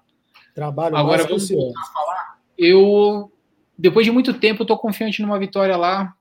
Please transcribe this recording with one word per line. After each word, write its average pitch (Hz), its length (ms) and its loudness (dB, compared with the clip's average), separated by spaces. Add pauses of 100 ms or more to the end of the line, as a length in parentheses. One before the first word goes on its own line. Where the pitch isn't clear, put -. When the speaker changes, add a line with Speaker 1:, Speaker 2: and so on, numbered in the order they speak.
(540)
Speaker 1:
Trabalho 151 420 -4
Speaker 2:
Agora, 151 220 2
Speaker 1:
mais 160 80 0
que 165 60 -6
o 202 40 -2
Speaker 2:
vamos 196 120 -4
Speaker 1:
senhor. 156 160 -2
Speaker 2:
voltar 123 160 -8
a - 120 -16
falar. 175 460 -8 (180)
Eu, 202 760 4 (440)
depois 185 300 4
de 233 60 2
muito 254 220 2
tempo, 214 280 -2
eu 208 40 -2
tô 214 120 2
confiante 214 440 -6
numa 208 160 -2
vitória 190 380 0
lá, 185 440 -2